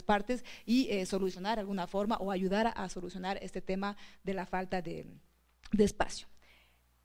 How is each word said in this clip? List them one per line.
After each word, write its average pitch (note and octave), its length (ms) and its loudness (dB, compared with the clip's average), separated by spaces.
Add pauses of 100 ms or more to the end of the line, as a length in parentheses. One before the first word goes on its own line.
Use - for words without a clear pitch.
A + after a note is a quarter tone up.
partes G#3 400 2 (220)
y, B3 240 4
eh, F#3+ 160 2
solucionar F#3+ 520 0
alguna G3 300 -2
forma G3+ 300 0
o G3 140 -2
ayudar F#3+ 360 4
a, - 40 0
a F#3+ 180 -4
solucionar F3+ 520 -6
este F#3+ 200 -8
tema G3 360 -2 (260)
de G3 100 -2
la F#3 120 -4
falta F#3 360 -2
de, D#3+ 240 -6 (640)
de G#3+ 120 8
espacio. - 440 0 (760)